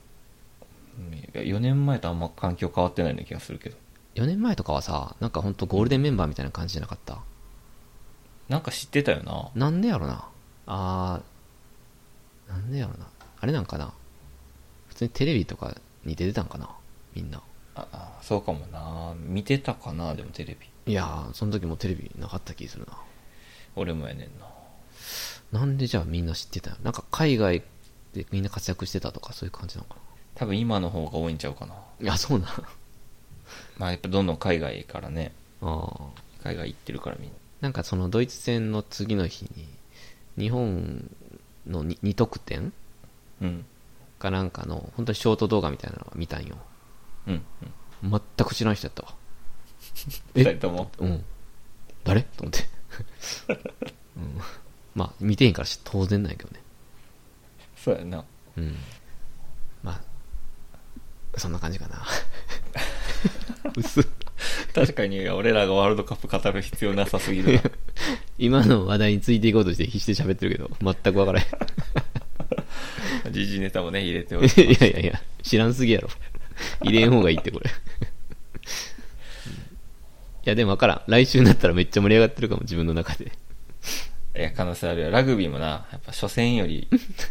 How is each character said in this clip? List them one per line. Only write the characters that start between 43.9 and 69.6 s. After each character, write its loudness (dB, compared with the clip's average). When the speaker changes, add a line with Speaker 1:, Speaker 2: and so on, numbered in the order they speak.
Speaker 2:
か -4
な 0
ん -4
か -12
の、 -8
本 -4
当 0
に -4
シ -2
ョ 6
ー 2
ト 2
動 4
画 0
み -6
た -10
い -12
な -10
の -12
を -18
見 -6
た -8
ん -10
よ。 -12
Speaker 1:
う -2
ん、 -4
う -4
ん。 0
Speaker 2:
全 2
く -6
知 -4
ら 2
ん 0
人 -8
や -10
っ -16
た -10
わ。 -16
Speaker 1:
<laughs> -8
二 10
人 2
と -2
も？ -4
Speaker 2:
え？ -2
う 0
ん。 -2
誰？ 4
と -6
思 -6
っ -8
て。 6
<laughs> 0
う -10
ん。 -8
ま -2
あ、 -10
見 2
て 6
へ 10
ん 4
か -4
ら -6
し-、 -6
当 0
然 2
な -4
ん -6
や -10
け -14
ど -14
ね。 -18
Speaker 1:
そ 0
う 0
や -10
な。 -8
Speaker 2:
う -4
ん。 -4
ま -6
あ、 -6
そ -4
ん -2
な -2
感 -2
じ -4
か -6
な。 -6
Speaker 1:
<laughs> -6
Speaker 2:
薄 2
っ。 8
Speaker 1:
確 4
か 0
に、 -2
俺 2
ら 6
が 4
ワ 6
ー 6
ル 4
ド 0
カ -4
ッ -6
プ -4
語 2
る 0
必 -4
要 2
な 4
さ 2
す 0
ぎ 2
る 8
な。 8
Speaker 2:
<laughs> -2
今 6
の 6
話 2
題 6
に 2
つ 4
い 6
て 6
い 6
こ 8